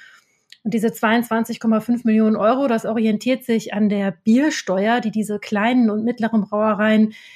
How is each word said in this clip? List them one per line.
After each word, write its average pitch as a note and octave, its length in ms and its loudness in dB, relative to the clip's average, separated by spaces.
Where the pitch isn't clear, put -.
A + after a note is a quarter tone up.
Und G#3+ 120 -4
diese A3+ 180 0
zweiundzwanzig A3+ 640 -2
Komma A3 220 0
fünf A#3+ 240 -2
Millionen A3 320 4
Euro, B3+ 300 2
das A3+ 180 0
orientiert A3 600 -2
sich A3+ 280 -2
an G#3+ 160 0
der G3+ 220 -2
Biersteuer, A3+ 920 0
die A3 100 -4
diese G#3 280 -4
kleinen A3+ 500 0
und G#3+ 160 -2
mittleren A3+ 380 -2
Brauereien G#3+ 720 0